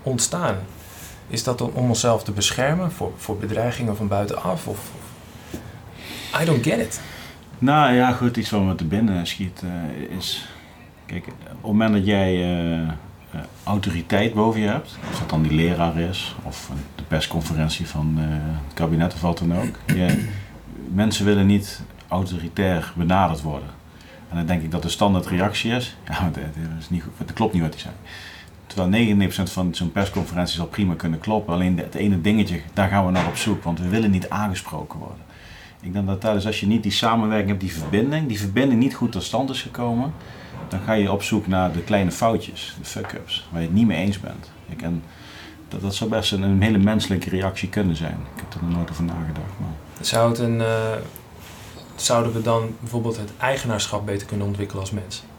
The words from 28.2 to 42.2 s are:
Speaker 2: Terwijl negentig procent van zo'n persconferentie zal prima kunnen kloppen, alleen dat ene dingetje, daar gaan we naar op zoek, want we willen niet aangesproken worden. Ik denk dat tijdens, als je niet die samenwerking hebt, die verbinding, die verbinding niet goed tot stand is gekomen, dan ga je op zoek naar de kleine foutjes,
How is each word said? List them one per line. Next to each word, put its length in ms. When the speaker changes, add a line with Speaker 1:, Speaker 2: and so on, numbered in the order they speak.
Speaker 2:
Terwijl 220
negentig 360
procent 260
van 240
zo'n 160
persconferentie 640
zal 120
prima 260
kunnen 260
kloppen, 340
alleen 220
dat 180
ene 280
dingetje, 400
daar 160
gaan 160
we 60
naar 160
op 100
zoek, 260
want 160
we 80
willen 240
niet 180
aangesproken 720
worden. 240
Ik 120
denk 140
dat 140
tijdens, 240
als 140
je 80
niet 160
die 80
samenwerking 580
hebt, 120
die 120
verbinding, 540
die 120
verbinding 400
niet 160
goed 160
tot 120
stand 260
is 120
gekomen, 520
dan 180
ga 80
je 180
op 120
zoek 240
naar 240
de 100
kleine 300
foutjes, 680